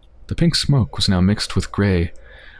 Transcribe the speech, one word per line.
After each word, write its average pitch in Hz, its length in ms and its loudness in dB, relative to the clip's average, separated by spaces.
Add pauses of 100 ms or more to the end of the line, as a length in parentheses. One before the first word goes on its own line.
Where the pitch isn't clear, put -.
(280)
The - 80 -6
pink 165 180 2
smoke - 400 0
was - 140 -2
now 92 120 2
mixed 101 360 0
with - 160 -2
gray 95 400 0 (480)